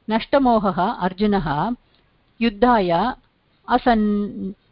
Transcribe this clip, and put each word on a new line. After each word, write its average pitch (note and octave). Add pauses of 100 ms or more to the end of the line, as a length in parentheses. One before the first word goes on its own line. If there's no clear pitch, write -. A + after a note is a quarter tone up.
नष्टमोहः A3
अर्जुनः F#3 (680)
युद्धाय G#3 (560)
असन्-, G#3 (180)